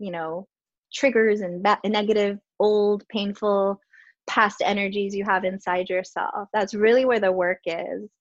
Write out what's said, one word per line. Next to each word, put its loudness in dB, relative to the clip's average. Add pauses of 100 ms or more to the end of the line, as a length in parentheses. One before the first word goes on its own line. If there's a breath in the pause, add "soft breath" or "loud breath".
you -8
know, -8 (440)
triggers 2
and -6
ba-, 4
negative, 0 (200)
old, 2
painful, -2 (480 soft breath)
past 2
energies -2
you -6
have 0
inside -4
yourself. -6
That's -2
really 4
where 2
the 2
work 0
is. -8 (100)